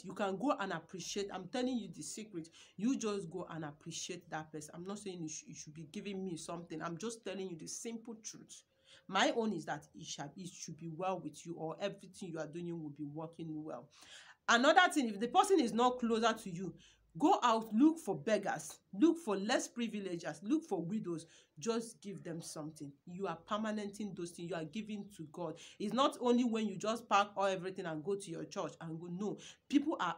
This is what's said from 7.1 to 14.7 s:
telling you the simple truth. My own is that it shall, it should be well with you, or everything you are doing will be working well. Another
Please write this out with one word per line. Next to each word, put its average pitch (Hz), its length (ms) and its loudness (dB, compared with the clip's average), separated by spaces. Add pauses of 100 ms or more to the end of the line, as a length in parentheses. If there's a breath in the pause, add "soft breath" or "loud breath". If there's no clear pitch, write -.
telling 190 260 -6
you 170 60 -8
the 165 120 -12
simple 226 540 -8
truth. - 400 -14 (460 soft breath)
My 220 300 4
own 220 160 2
is 156 100 -4
that 147 320 -6
it 165 100 -14
shall, 147 300 -8
it 190 140 -10
should - 260 -12
be 165 180 -10
well 180 300 -2
with 156 220 -12
you, 170 100 -8
or 160 240 -4
everything 196 480 -8
you 160 120 -6
are 151 60 -4
doing 170 320 -6
will 156 120 -8
be 147 160 -10
working 156 580 -8
well. 123 240 -10 (640 loud breath)
Another 320 440 8